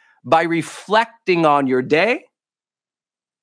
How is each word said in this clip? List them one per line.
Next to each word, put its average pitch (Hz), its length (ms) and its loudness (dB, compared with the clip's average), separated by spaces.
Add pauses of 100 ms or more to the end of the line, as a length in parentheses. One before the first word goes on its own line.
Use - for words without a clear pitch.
(240)
by 160 180 2
reflecting 170 1040 -2
on 143 220 2
your 127 140 0
day 170 420 -2 (1200)